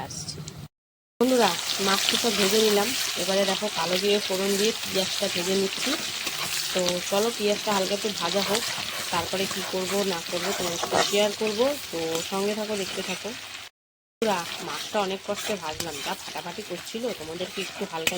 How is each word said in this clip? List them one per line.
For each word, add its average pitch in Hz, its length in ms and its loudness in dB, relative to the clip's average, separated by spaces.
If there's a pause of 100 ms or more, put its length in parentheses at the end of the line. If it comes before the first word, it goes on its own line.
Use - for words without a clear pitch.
আসছি। - 300 -10 (840)
বন্ধুরা, 240 300 6 (360)
মাছ 196 220 4
তো - 140 4
সব 233 180 4
ভেজে 196 260 6
নিলাম, 208 220 4 (340)
এবারে 190 280 4
দেখো 190 160 0 (100)
কালো 170 260 2
জিরে 202 240 4
ফোড়ন 190 300 0
দিয়ে 208 220 4
পেঁয়াজটা 190 560 0
ভেজে 180 260 0
নিচ্ছি। 196 300 0 (840)
তো 185 80 2 (300)
চলো 208 260 4
পেঁয়াজটা 208 400 2
হালকা 190 220 2
একটু 214 100 -2 (120)
ভাজা 180 280 2
হোক, 214 140 2 (500)
তারপরে 185 400 0
কি 196 80 -4 (120)
করব 185 200 -2 (200)
না 170 60 -2 (100)
করব 175 180 -2 (100)
তোমাদের 175 260 -2
সাথে - 160 2 (100)
শেয়ার 202 220 4 (100)
করব। 214 200 0 (300)
তো 165 80 -4 (320)
সঙ্গে 196 280 0
থাকো, 214 140 -4 (100)
দেখতে 190 280 -4
থাকো। 190 200 -6 (920)
বন্ধুরা, 208 160 4 (300)
মাছটা 151 380 -4
অনেক 190 200 -4
কষ্টে 208 360 -2
ভাজলাম, 160 320 -6 (100)
যা 170 160 -2
ফাটাফাটি 175 500 -8
করছিল, 180 320 -6 (160)
তোমাদেরকে 175 480 -6
একটু - 160 -8 (100)
হালকা 165 260 -2